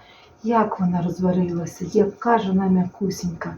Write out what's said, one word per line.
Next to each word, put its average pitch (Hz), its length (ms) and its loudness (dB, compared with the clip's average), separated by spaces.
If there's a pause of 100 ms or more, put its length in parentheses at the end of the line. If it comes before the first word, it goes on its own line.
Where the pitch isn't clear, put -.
(420)
Як 220 380 2
вона 175 220 0
розварилася, 175 880 -2
яка 214 460 2
ж 196 100 -2
вона 190 180 2
м'якусенька. 180 920 -2